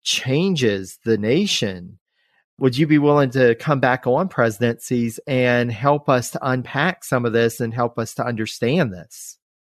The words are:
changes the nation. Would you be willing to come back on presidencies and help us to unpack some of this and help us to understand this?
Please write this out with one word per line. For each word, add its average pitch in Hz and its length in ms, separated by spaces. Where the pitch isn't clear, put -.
changes 131 1040
the 110 140
nation. 104 800
Would 131 180
you 151 120
be 151 100
willing 143 320
to 123 240
come 143 240
back 127 300
on 160 200
presidencies 117 1000
and 123 440
help 143 380
us 123 240
to - 100
unpack 135 640
some 123 200
of 113 80
this 117 280
and 113 120
help 120 240
us 113 180
to 120 120
understand 120 640
this? - 460